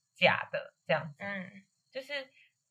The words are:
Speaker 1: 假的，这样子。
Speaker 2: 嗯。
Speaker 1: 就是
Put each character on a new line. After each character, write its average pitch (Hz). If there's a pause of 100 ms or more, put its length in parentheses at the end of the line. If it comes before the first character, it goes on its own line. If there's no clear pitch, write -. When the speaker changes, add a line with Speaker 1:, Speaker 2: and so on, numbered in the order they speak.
(160)
Speaker 1:
假 160
的， - (120)
这 170
样 151
子。 -
Speaker 2:
嗯。 196 (260)
Speaker 1:
就 262
是 269 (420)